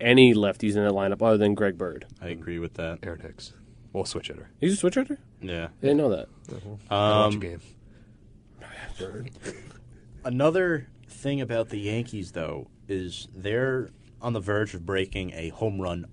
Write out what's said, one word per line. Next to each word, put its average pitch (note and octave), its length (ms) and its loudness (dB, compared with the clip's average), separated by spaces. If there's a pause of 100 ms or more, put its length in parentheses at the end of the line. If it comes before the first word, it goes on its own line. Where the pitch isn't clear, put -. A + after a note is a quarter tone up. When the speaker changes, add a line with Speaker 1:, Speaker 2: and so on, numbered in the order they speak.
Speaker 1:
any B2 340 10
lefties G#2 360 2
in G#2 120 2
their G#2 80 4
lineup G2 320 0
other A2 160 6
than G#2 160 4
Greg G2 240 0
Bird. F2+ 280 -8 (140)
Speaker 2:
I F2 100 -10
agree E2+ 280 -8
with E2+ 160 -8
that. E2 300 -8
Speaker 3:
Aaron E2 160 -10
Hicks. - 320 -16 (400)
Well, G2 120 -2
switch - 240 -8
hitter. - 220 -16 (100)
Speaker 1:
He's F#3 140 2
a - 20 0
switch F3+ 180 2
hitter? C4+ 240 -2 (240)
Speaker 2:
Yeah. E2+ 220 -6
Speaker 1:
I - 160 -12
didn't C#3 160 4
know C#3+ 140 2
that. E2 180 -2 (200)
Speaker 3:
Uh-huh. G#2 280 -14 (120)
I G#2 60 -2 (300)
watch G#2 100 2
a - 0 -
Speaker 2:
Um, G#2 60 -4
Speaker 3:
game. F2 200 -8 (1400)
Bird. G#2+ 320 -10 (920)
Speaker 2:
Another D3+ 640 2 (200)
thing C#3 320 -4
about A2+ 300 -2
the G#2+ 80 -6
Yankees, G#2 540 -4
though, D#2 360 -6 (200)
is F#2 460 -6
they're A#2+ 560 -2 (300)
on A#2+ 140 -2
the G#2+ 60 -4
verge G#2 340 0
of E2+ 100 -12
breaking F#2+ 500 -2
a E2 140 -8
home G2+ 320 -4
run F2 320 -4